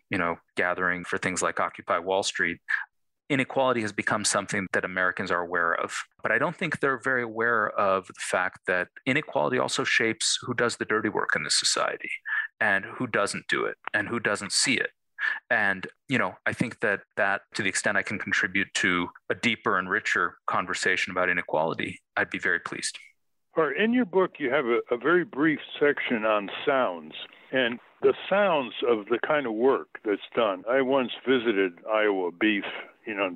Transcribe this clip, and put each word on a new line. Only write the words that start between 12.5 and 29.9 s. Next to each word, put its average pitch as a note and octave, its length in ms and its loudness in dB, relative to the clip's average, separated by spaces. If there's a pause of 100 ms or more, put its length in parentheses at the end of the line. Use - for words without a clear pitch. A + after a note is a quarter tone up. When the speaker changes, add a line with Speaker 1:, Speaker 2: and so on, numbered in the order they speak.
Speaker 1:
and G2 240 2
who A2+ 200 -6
doesn't G2+ 440 -2
do A#1 160 0
it G#1 100 -4 (180)
and G#2 140 -2
who A#2 140 -4
doesn't G#2 320 -2
see - 220 2
it. - 160 -2 (580)
And, G2 380 0 (200)
you C3 100 0
know, F#2+ 180 0 (100)
I G#2+ 80 0
think A#2+ 260 -4
that, G2+ 220 0 (160)
that G2 240 2 (140)
to A2+ 80 -2
the F#2+ 40 0
extent G2+ 300 0
I F#2+ 40 2
can G#2 160 -6
contribute G2 580 -2
to F2+ 340 2 (200)
a A2 60 -2
deeper G#2+ 420 0
and F#2 120 -2
richer G#2+ 560 0
conversation F#2 640 0
about F2+ 160 2
inequality, - 720 -2 (160)
I'd - 140 -2
be F#2 100 -6
very F2 220 0
pleased. - 360 -8 (600)
Speaker 2:
All D#3+ 80 4
right. C#3 100 -2
In G#3+ 160 2
your B3 140 4
book, F#3 320 2
you C3 140 -2
have C#3 160 2
a, A#2 120 4 (100)
a A#2+ 60 2
very D#3 300 2
brief C#3+ 340 0 (180)
section C3 460 0
on G#2+ 260 2 (160)
sounds F#2+ 480 0 (380)
and A#2+ 280 0 (220)
the C3+ 120 6 (160)
sounds E3+ 440 2 (140)
of G#2+ 200 2
the A2+ 200 2
kind D3 200 2
of A2 60 -2
work A2+ 520 2